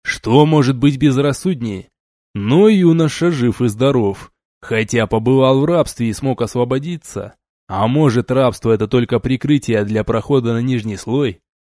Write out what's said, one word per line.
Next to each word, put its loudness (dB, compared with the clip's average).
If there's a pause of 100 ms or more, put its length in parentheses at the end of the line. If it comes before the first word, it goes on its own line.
Что 2
может 2
быть 2
безрассуднее? -2 (440)
Но 4
юноша 2
жив 0
и 2
здоров, -2 (280)
хотя -2
побывал 2
в 0
рабстве -2
и -2
смог -4
освободиться. -6 (320)
А -2
может, 2
рабство 0
это 0
только 0
прикрытие 0
для -2
прохода 0
на -2
нижний -4
слой? -4 (340)